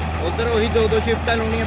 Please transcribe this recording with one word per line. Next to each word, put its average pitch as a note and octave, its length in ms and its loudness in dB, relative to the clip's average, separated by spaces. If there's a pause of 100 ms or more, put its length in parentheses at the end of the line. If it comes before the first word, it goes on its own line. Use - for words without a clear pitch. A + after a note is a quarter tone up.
(260)
ਉੱਧਰ A3 220 -2
ਉਹੀ A3+ 200 2
ਦੋ A3 200 2
ਦੋ A3 120 2
ਸ਼ਿਫਟਾਂ A3+ 360 0
ਲਾਉਣੀਆਂ A3+ 320 -2